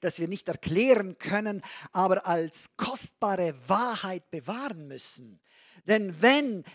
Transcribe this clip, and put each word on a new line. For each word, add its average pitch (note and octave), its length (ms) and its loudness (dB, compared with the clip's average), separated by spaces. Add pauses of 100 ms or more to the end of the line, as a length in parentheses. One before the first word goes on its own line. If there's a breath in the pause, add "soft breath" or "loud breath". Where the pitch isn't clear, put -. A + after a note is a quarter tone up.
das F3 180 -2
wir E3 80 -2
nicht F#3 220 -6
erklären G3 680 2
können, G3+ 440 -4 (320 loud breath)
aber F#3+ 340 2
als E3 480 -2
kostbare F#3+ 800 -2 (140)
Wahrheit G3 600 -2
bewahren F#3+ 580 -8
müssen. B2+ 520 -10 (460 soft breath)
Denn F#3+ 360 2
wenn B3 540 4